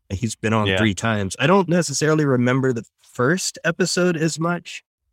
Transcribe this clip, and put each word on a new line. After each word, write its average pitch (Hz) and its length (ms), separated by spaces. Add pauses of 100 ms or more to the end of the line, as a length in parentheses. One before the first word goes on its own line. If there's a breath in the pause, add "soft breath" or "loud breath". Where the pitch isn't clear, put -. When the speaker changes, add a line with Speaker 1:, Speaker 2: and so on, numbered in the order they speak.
Speaker 1:
He's 104 260
been 110 180
on 107 140
Speaker 2:
Yeah. 95 100
Speaker 1:
three 107 160
times. 104 460
I 127 80
don't 185 200
necessarily 156 580
remember 131 480
the 113 120 (160)
first - 600
episode 175 520
as 151 240
much. 170 440 (300)